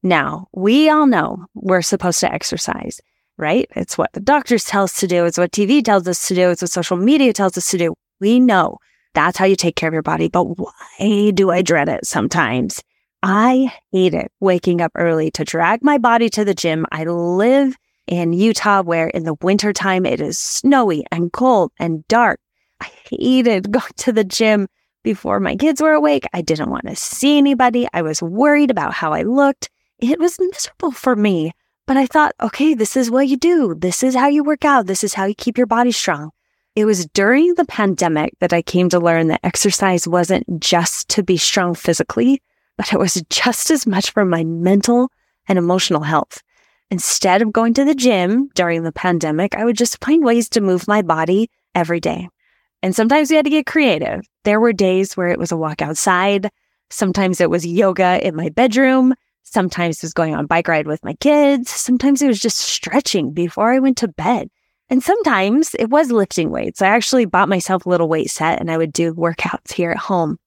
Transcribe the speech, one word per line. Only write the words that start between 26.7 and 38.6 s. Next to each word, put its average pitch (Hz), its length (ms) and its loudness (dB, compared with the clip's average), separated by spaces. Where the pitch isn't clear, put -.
want - 160 -8
to 190 100 -10
see - 420 0
anybody. 247 540 2
I 170 100 -4
was 156 200 -4
worried 269 480 2
about 180 220 -2
how 156 200 -4
I 156 100 -2
looked. 269 480 0
It 269 200 0
was 339 200 -2
miserable - 520 -4
for 247 260 -2
me. 180 360 0
But 262 120 0
I 269 80 2
thought, 302 340 2
"Okay, 277 340 0
this 214 220 -2
is 247 140 2
what 262 180 2
you 269 80 2
do. 294 380 2
This 175 280 -2
is 262 120 2
how 254 120 2
you 294 160 2
work 294 220 -2
out. 277 220 4
This 190 180 -4
is 202 100 -4
how 190 100 -4
you 202 100 -2
keep - 240 -4
your 247 80 4
body 233 260 2
strong." 156 380 -4
It 214 120 2
was 185 200 0
during 262 480 2
the 339 120 0
pandemic 170 720 -2
that 175 120 0
I 170 100 0